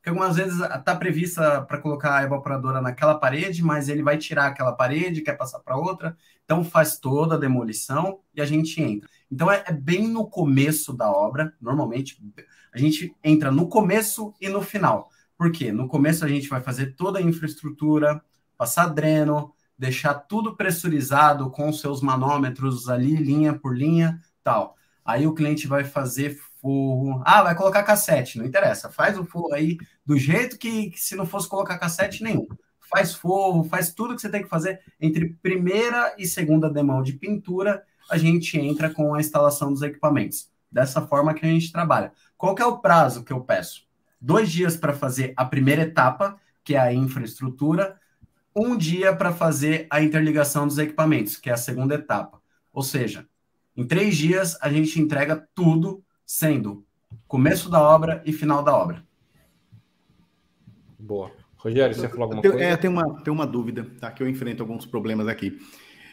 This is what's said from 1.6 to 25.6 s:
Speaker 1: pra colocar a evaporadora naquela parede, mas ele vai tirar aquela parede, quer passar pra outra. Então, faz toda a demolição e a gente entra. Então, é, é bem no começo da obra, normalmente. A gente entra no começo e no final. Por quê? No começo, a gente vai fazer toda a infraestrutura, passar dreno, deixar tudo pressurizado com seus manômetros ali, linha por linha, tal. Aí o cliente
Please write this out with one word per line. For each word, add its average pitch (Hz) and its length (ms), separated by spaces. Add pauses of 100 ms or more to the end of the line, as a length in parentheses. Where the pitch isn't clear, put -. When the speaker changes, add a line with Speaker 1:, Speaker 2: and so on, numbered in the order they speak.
Speaker 1:
pra 143 160
colocar 147 380
a 139 40
evaporadora 135 580
naquela 131 360
parede, 160 480
mas 151 260
ele 147 140
vai 147 160
tirar 147 260
aquela 135 260
parede, 156 520
quer 147 100
passar - 280
pra 127 140
outra. 170 400 (280)
Então, 165 200
faz 160 360
toda 151 340
a 151 60
demolição 131 800 (160)
e - 40
a 147 60
gente 156 340
entra. 110 300 (220)
Então, 156 200
é, 202 140
é 170 80
bem 170 340
no 226 200
começo 147 680
da 113 180
obra, 131 480
normalmente. 127 640 (480)
A - 60
gente 156 460
entra 151 280
no 165 160
começo 208 720
e 190 80
no 196 140
final. 156 480 (260)
Por 170 160
quê? 127 200
No 123 160
começo, 156 360
a 151 40
gente 139 200
vai 131 140
fazer 131 340
toda 190 220
a 190 60
infraestrutura, 151 1000 (340)
passar - 380
dreno, 151 640 (200)
deixar 131 380
tudo 202 420
pressurizado 147 920
com 147 240
seus 143 260
manômetros 131 920
ali, 127 260
linha 151 420
por 127 180
linha, 165 460 (220)
tal. 110 320 (280)
Aí 123 220
o 156 80
cliente 151 340